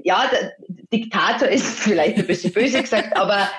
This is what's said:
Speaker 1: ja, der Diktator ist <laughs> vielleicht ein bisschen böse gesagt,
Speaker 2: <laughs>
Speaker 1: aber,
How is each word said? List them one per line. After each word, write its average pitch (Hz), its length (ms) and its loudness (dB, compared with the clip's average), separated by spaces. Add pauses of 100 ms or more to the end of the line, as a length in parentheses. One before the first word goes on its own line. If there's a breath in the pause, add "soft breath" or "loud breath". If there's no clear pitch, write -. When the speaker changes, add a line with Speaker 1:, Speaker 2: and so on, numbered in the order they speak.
Speaker 1:
ja, 190 280 2
der 185 200 -2 (400)
Diktator 226 560 0
ist 214 180 2
<laughs> - 140 -8
vielleicht 170 380 2
ein 175 80 0
bisschen 185 260 -2
böse 240 280 2
gesagt, - 360 -2
Speaker 2:
<laughs> - 0 -
Speaker 1:
aber, 196 320 2 (100)